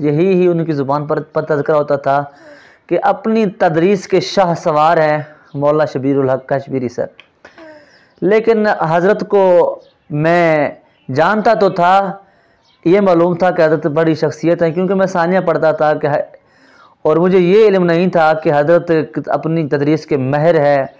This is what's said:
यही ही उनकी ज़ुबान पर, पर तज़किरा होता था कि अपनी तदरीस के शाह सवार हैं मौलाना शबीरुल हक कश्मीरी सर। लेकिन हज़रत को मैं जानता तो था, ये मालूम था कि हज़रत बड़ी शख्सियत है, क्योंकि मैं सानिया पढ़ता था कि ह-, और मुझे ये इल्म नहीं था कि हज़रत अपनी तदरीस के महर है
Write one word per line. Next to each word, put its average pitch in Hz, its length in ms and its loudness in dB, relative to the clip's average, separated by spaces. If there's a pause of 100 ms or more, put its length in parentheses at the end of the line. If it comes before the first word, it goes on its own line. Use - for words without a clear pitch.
यही 151 320 0
ही 180 160 2
उनकी 165 240 -2
ज़ुबान 143 340 -4
पर, 151 140 -2
पर 156 240 -6
तज़किरा 151 320 -2
होता 147 220 -2
था 139 220 0 (680)
कि 175 80 -2 (100)
अपनी 220 380 0 (120)
तदरीस 185 500 0
के 185 160 0
शाह 180 320 0
सवार 160 440 0
हैं 151 280 0 (280)
मौलाना 147 320 0
शबीरुल 135 420 -2
हक 131 200 -4
कश्मीरी 135 420 -4
सर। - 180 -8 (1120)
लेकिन 214 460 0
हज़रत 175 580 0
को 196 200 2 (640)
मैं 156 680 0 (320)
जानता 190 460 0
तो 196 160 2
था, 185 540 0 (600)
ये 185 160 4
मालूम 175 360 2
था 180 140 2
कि 170 100 -2
हज़रत 156 280 0
बड़ी 160 260 0
शख्सियत 165 460 -2
है, 165 100 0
क्योंकि 180 220 -2
मैं 190 140 0
सानिया 185 360 -2
पढ़ता 160 320 0
था 151 200 0
कि 147 120 -6
ह-, 143 160 -2 (840)
और 156 140 2
मुझे 185 200 2
ये 190 280 4
इल्म 190 180 2
नहीं 170 240 2
था 160 260 2
कि 156 140 -4
हज़रत 151 800 0
अपनी 160 380 -2
तदरीस 147 380 -2
के 151 140 -4
महर 147 380 0
है 143 220 2 (200)